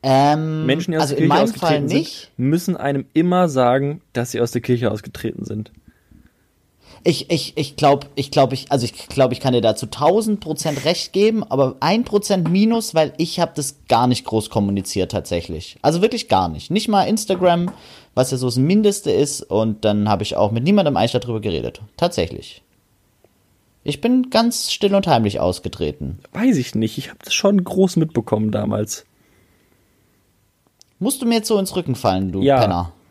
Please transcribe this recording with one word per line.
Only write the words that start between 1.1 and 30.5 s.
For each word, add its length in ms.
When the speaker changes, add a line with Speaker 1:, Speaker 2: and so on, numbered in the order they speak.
Speaker 1:
also 40
Speaker 2:
der 100
Speaker 1:
in 40
Speaker 2:
Kirche 140
Speaker 1:
meinem 100
Fall 140
Speaker 2:
ausgetreten 220
sind, 80
Speaker 1:
nicht. 400
Speaker 2:
müssen 400
einem 360
immer 360
sagen, 520
dass 180
sie 80
aus 120
der 100
Kirche 300
ausgetreten 520
sind. 300
Speaker 1:
Ich, 260
ich, 240
ich 220
glaub, 380
ich 140
glaub, 220
ich, 220
also 100
ich 240
glaub, 240
ich 80
kann 140
dir 80
dazu 240
tausend 560
Prozent 420
recht 300
geben, 320
aber 340
ein 240
Prozent 480
minus, 420
weil 240
ich 220
hab 160
das 220
gar 180
nicht 200
groß 240
kommuniziert 600
tatsächlich. 680
Also 200
wirklich 260
gar 220
nicht. 220
Nicht 180
mal 160
Instagram, 680
was 160
ja 60
so 100
das 100
Mindeste 540
ist, 320
und 420
dann 240
hab 120
ich 140
auch 160
mit 140
niemandem 320
eigentlich 160
darüber 260
geredet. 420
Tatsächlich. 680
Ich 160
bin 280
ganz 440
still 200
und 140
heimlich 320
ausgetreten. 800
Speaker 2:
Weiß 240
ich 180
nicht. 220
Ich 140
hab 120
das 100
schon 300
groß 320
mitbekommen 560
damals. 540